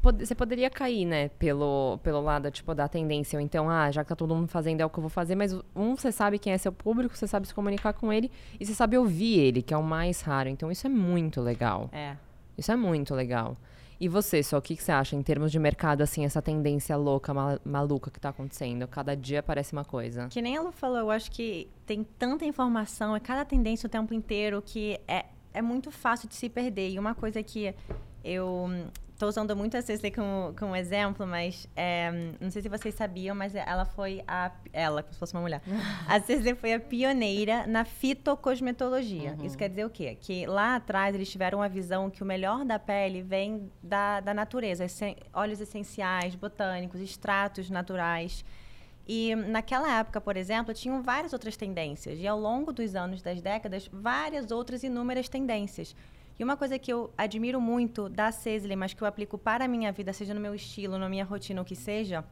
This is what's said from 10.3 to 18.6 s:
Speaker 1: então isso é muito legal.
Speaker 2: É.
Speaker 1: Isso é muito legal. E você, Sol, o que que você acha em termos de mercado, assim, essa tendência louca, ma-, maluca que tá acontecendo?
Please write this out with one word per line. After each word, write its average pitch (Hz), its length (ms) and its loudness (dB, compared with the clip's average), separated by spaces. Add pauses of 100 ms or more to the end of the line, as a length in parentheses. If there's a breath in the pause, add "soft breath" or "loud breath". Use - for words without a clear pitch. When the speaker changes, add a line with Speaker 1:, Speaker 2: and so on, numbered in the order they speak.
Speaker 1:
então 147 220 -4
isso 180 160 -4
é 277 40 2
muito 175 500 4
legal. 117 520 2
Speaker 2:
É. 147 240 -8 (400)
Speaker 1:
Isso 156 140 -2
é 226 60 6
muito 160 380 2
legal. 123 420 0 (440 loud breath)
E 180 80 2
você, 175 340 4
Sol, 143 160 2
o 135 40 2
que 170 140 -4
que - 60 -10
você - 100 0
acha 135 240 4
em 143 60 0
termos 151 300 4
de 160 60 4
mercado, 147 440 6
assim, 147 220 2
essa 143 180 2
tendência 147 540 2
louca, 143 360 2
ma-, 139 320 0
maluca 143 460 0
que - 100 -16
tá 147 100 -4
acontecendo? 127 580 -4